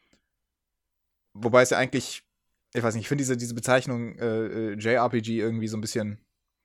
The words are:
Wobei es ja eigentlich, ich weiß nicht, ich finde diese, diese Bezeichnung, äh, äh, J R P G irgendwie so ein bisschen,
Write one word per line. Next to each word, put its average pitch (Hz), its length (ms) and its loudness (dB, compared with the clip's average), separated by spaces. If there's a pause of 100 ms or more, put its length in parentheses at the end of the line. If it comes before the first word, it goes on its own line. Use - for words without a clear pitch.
(1300)
Wobei 117 280 6
es 127 80 6
ja 107 80 4
eigentlich, 131 460 -2 (500)
ich 120 80 -2
weiß 113 140 0
nicht, 110 80 -4
ich - 40 -10
finde 143 140 0
diese, 127 160 -2
diese 120 160 -6
Bezeichnung, 120 640 0
äh, 113 540 -2
äh, - 20 -6
J 110 220 0
R 120 140 2
P 117 120 0
G 113 180 -4
irgendwie 113 280 -2
so 110 100 -6
ein 107 40 -6
bisschen, 107 360 -4 (480)